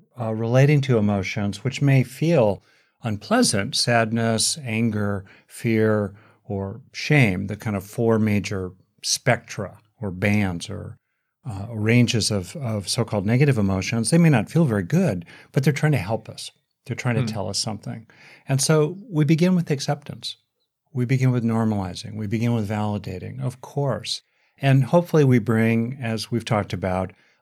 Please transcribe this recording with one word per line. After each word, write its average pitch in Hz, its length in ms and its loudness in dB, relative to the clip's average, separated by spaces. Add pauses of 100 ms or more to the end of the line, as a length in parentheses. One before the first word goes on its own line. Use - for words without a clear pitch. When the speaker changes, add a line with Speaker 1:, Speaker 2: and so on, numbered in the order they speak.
(200)
Speaker 1:
uh, 113 140 -4
relating 131 480 4
to 131 160 4
emotions, 101 680 -2
which - 180 -4
may 135 200 4
feel 127 600 2 (400)
unpleasant, 117 720 0
sadness, 117 840 0
anger, 104 640 -2 (220)
fear, 107 680 0 (300)
or 98 360 -6 (120)
shame, 101 540 2
the 101 100 -8
kind 104 200 -6
of 95 80 -6
four 113 340 0
major 104 540 -2 (300)
spectra - 760 -4 (220)
or 104 100 -6
bands 95 600 -2
or, 95 260 -12 (520)
uh, 101 240 -8
ranges 113 580 2
of, 98 260 -4
of 113 320 -6
so-called 107 380 -2
negative 123 320 4
emotions, 98 520 0
they 170 80 4
may 170 100 6
not 117 220 4
feel 170 140 2
very 107 180 2
good, 104 420 0 (280)
but 139 120 0
they're 156 80 4
trying 151 200 0
to 135 60 2
help 104 300 -4
us. - 220 -14 (360)
They're 117 100 -6
trying 123 200 -2
to 110 60 2
Speaker 2:
Hmm. 120 40 0
Speaker 1:
tell 107 220 -4
us 101 100 -6
something. 113 480 -8 (420)
And 135 120 2
so 156 360 2 (140)
we 151 140 2
begin 165 300 4
with 170 160 0
acceptance. - 680 -6 (560)
We 123 120 -2
begin 131 280 2
with 123 120 0
normalizing. 107 720 -2
We 107 100 -8
begin 113 280 0
with 107 140 -2
validating, 104 720 -6
of 131 200 -6
course. 127 600 -6 (380)
And 135 240 4
hopefully 170 400 2
we 127 140 6
bring, 113 600 0
as 110 300 -6
we've 113 140 -2
talked 104 280 -2
about, 92 400 -4 (300)